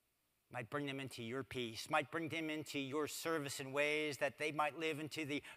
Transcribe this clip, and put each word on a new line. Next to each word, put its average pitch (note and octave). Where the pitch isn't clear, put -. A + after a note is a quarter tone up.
might B2
bring C#3+
them C#3
into B2+
your A#2+
peace, A#2
might D#3
bring E3
them D#3+
into D3+
your C#3
service D#3
in C3+
ways D3
that C#3
they D3+
might D3+
live D#3+
into D#3
the C#3